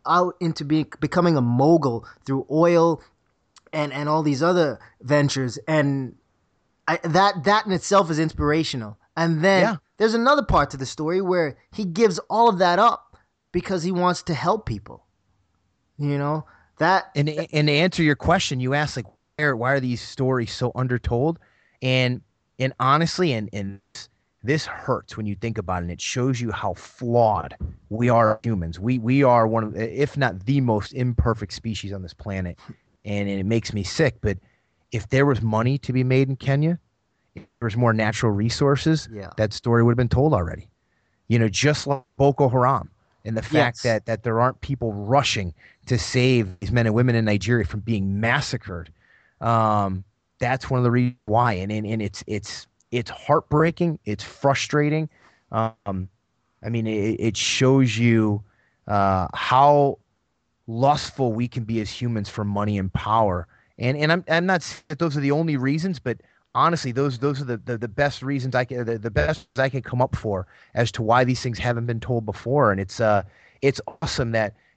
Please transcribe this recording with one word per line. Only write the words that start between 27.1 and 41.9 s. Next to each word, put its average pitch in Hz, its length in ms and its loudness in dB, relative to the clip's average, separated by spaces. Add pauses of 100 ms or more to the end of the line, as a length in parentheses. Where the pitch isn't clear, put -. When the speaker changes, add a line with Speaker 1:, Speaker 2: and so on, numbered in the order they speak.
Speaker 2:
we 120 200 0
are 110 340 4
humans. 90 360 -4
We, 123 200 -2
we 131 240 2
are 120 240 4
one 113 160 0
of, 107 140 -8
if 120 400 -4
not 95 280 -2
the 135 160 2
most 117 320 0
imperfect 117 600 -2
species 101 400 -8
on 95 80 -10
this 87 120 -14
planet. 95 460 -8 (460)
And, 101 240 -4
and 98 100 -4
it 95 60 -2
makes 110 280 0
me 101 100 -4
sick. 127 360 0
But 98 180 -2 (540)
if 110 180 -6
there 135 160 4
was 123 160 2
money 113 380 0
to - 140 -6
be 127 100 2
made 131 240 2
in 135 80 -4
Kenya, 147 420 0 (580)
if - 80 -16 (160)
there 117 60 -6
was 107 120 -2
more 120 160 4
natural 107 400 0
resources, 139 800 0
Speaker 1:
Yeah. 95 260 -14
Speaker 2:
that 107 160 0
story 117 280 2
would 120 100 6
have 120 60 2
been 123 120 0
told 143 240 4
already. 92 360 -4 (580)
You 117 120 2
know, 110 100 2
just 143 380 0
like 139 160 -2 (140)